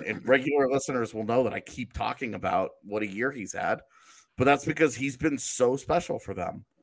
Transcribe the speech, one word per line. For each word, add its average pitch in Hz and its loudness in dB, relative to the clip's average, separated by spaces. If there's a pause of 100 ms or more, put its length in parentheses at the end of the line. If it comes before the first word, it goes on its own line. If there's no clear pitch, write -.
and 101 -4
regular 135 4
listeners 127 0
will 107 -4
know 120 4
that 101 0
I 104 -6
keep - -10
talking 113 -4
about 95 0 (120)
what 104 -2
a 107 -2
year 110 -2
he's 113 -10
had, 95 -2 (540)
but 127 2
that's - 4
because 151 2
he's 135 -4
been 147 0
so 127 2
special 160 -2
for - -10
them. 92 -6 (180)